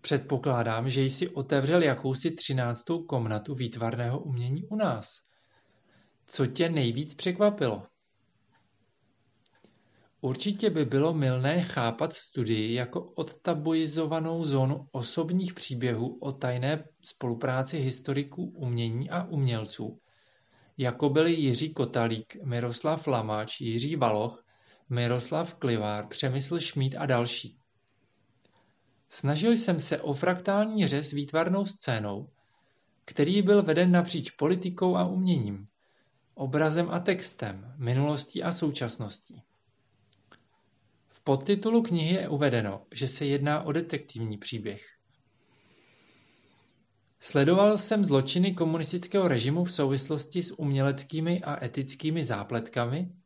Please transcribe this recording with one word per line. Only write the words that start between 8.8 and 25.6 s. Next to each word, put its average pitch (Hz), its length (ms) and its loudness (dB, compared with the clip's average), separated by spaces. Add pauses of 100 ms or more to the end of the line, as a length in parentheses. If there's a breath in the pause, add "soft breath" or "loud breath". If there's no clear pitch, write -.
Určitě 202 480 0
by 156 160 2
bylo 139 280 4
mylné 139 480 2
chápat 131 520 0
studii 113 600 -2
jako 123 280 -4
odtabuizovanou 160 1400 -2
zónu 139 480 2
osobních 170 640 -2
příběhů 123 640 -4
o 139 120 -6
tajné 135 520 -2 (200)
spolupráci 131 760 -4
historiků 139 680 -4
umění 120 640 -4
a 175 140 -2
umělců, 117 760 -2 (800 soft breath)
jako 127 320 2
byli 160 240 4
Jiří 151 400 0
Kotalík, 117 680 -2
Miroslav 123 640 -2
Lamáč, 110 540 -2
Jiří 123 340 -2
Valoch, 117 480 0 (460 soft breath)
Miroslav 123 680 -2
Klivár, 107 520 -2